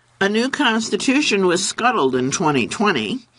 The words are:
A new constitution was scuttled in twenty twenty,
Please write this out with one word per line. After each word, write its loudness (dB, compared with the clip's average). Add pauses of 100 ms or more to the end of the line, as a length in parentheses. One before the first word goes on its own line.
(200)
A 2
new 0
constitution 0
was 2
scuttled 0
in 0
twenty 0
twenty, -2 (180)